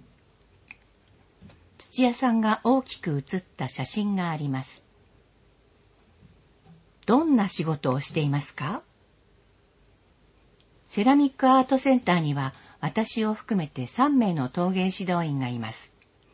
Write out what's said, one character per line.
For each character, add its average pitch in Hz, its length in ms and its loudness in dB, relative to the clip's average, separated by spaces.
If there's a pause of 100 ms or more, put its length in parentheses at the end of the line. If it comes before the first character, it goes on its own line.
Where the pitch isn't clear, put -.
(1800)
土 - 280 -2
屋 240 100 2
さ 254 160 0
ん 226 100 2
が 214 240 0
大 254 180 4
き - 140 -12
く 156 200 -4
写 160 220 -4
っ - 20 -4
た - 280 -8
写 - 160 -6
真 208 300 -2
が 175 160 -2
あ 156 60 -4
り 147 120 -6
ま 131 140 -4
す。 - 260 -16 (2250)
ど 254 160 4
ん 302 140 2
な 202 120 2
仕 - 160 -4
事 151 280 -2
を 135 80 -2
し - 140 -8
て 165 60 0
い 147 100 0
ま 143 100 0
す - 160 -12
か？ 220 260 -8 (2000)
セ 208 160 -2
ラ 269 120 6
ミ 285 140 4
ッ - 40 -20
ク 262 160 4
ア 262 100 6
ー 254 40 4
ト 269 120 0
セ 269 180 4
ン 247 60 2
タ 180 140 2
ー 175 60 2
に 147 120 0
は、 135 220 -4 (260)
私 214 460 -2
を 214 80 0
含 208 240 -2
め 156 80 -2
て 127 200 -8
三 277 320 2
名 202 140 2
の 131 160 0
陶 180 220 0
芸 185 200 0
指 185 100 -8
導 175 260 -2
員 143 120 -2
が 131 100 -2
い 123 100 -6
ま 113 140 -8
す。 - 220 -16 (400)